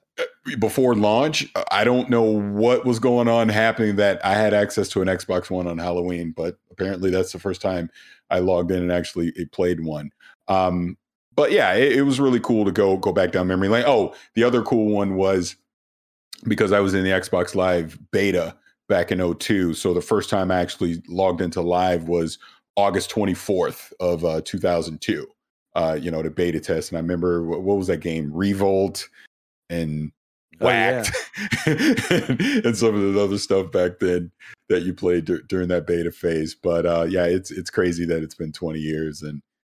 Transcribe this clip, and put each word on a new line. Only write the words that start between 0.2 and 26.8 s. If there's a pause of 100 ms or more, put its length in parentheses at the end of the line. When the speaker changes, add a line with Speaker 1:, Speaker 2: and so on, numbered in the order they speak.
Speaker 1:
before
launch. (240)
I
don't
know
what
was
going
on
happening
that
I
had
access
to
an
Xbox
One
on
Halloween,
but (140)
apparently
that's
the
first
time (400)
I
logged
in
and
actually,
eh,
played
one. (380)
Um, (360)
but
yeah,
it,
it
was
really
cool
to
go,
go
back
down
memory
lane.
Oh, (200)
the
other
cool
one
was (880)
because
I
was
in
the
Xbox
Live (140)
beta (320)
back
in
oh
two.
So
the
first
time
I
actually
logged
into
Live
was (400)
August
twenty-fourth
of,
uh,
two
thousand
two, (480)
uh,
you
know,
to
beta
test.